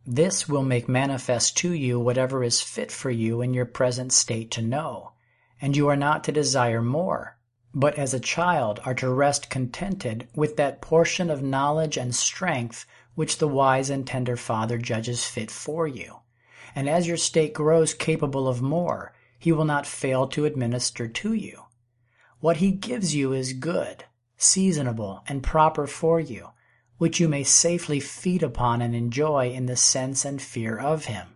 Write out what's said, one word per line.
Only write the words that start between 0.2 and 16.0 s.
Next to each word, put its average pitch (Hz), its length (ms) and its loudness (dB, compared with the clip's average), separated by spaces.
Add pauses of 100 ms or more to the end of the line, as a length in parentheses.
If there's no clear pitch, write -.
will 143 140 0
make 123 260 0
manifest 131 680 0
to 175 140 0
you 123 280 0
whatever 127 420 2
is 120 200 0
fit - 280 -6
for - 200 -6
you 113 320 0
in 127 100 0
your 123 140 0
present 127 460 -2
state 113 400 0
to 113 100 -4
know, 127 500 -4 (480)
and 139 160 0
you 147 120 4
are 143 80 4
not 147 280 2
to 160 80 0
desire 127 480 2
more, 139 560 -2 (380)
but 147 240 2
as 131 160 -2
a 123 60 -2
child 156 680 0
are 131 80 -2
to 127 160 0
rest 139 400 2
contented 127 840 -4
with 151 220 0
that 143 240 0
portion 165 480 2
of 139 140 -2
knowledge 143 560 0
and 123 160 -4
strength 131 720 -2 (280)
which 156 220 -2
the 156 120 2
wise 135 420 4
and 135 160 -4
tender 127 300 -2
Father 117 420 -2
judges 120 480 -4
fit - 240 -8
for 160 360 -4
you. - 340 -10 (540)